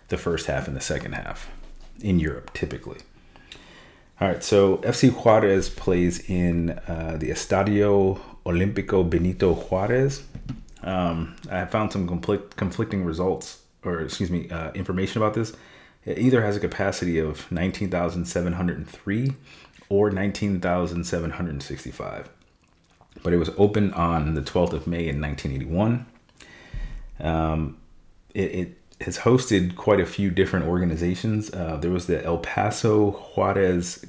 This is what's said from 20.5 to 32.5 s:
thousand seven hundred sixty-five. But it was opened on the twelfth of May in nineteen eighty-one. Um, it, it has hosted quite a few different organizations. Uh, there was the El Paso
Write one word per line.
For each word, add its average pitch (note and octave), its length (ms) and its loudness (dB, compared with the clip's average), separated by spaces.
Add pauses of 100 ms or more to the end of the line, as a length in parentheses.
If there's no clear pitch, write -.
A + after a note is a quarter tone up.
thousand F2 440 0
seven E2+ 260 -2
hundred D#2 320 -6
sixty-five. - 680 -12 (920)
But F2 100 2
it F2 40 6
was E2+ 200 2
opened G2+ 380 4
on E2 400 2
the C#2+ 80 -2
twelfth F2 300 2
of D2+ 160 -4
May E2+ 180 -2
in D2 140 -4
nineteen D2 320 -6
eighty-one. F#2+ 540 0 (1120)
Um, D#2+ 580 0 (560)
it, G#2 60 -2
it F2+ 340 -4 (260)
has - 180 -6
hosted G#2+ 580 4
quite G2+ 240 4
a E2+ 60 2
few G2+ 220 0
different F#2 380 2
organizations. F2+ 840 0
Uh, D#2+ 240 -6
there E2+ 140 -2
was F2+ 160 -2
the E2+ 180 0
El E2+ 140 0
Paso G#2+ 760 2